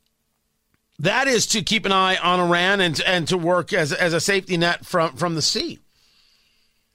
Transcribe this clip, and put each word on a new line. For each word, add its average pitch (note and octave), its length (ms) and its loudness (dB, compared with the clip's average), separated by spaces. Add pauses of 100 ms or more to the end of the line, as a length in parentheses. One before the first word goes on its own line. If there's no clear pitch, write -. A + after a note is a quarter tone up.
(1000)
That A3 300 0
is A#3+ 200 2
to A3 140 -2
keep G#3+ 220 0
an G3 80 0
eye F#3+ 240 2
on F3+ 240 2
Iran F3+ 400 2
and, E3+ 220 0
and F3 260 0
to F#3 80 0
work F3 380 0
as, D#3 180 0
as E3 220 0
a E3 60 0
safety F#3 360 -2
net E3+ 300 0
from, E3 300 0
from E3+ 180 -2
the D3+ 80 -4
sea. - 380 -4 (1160)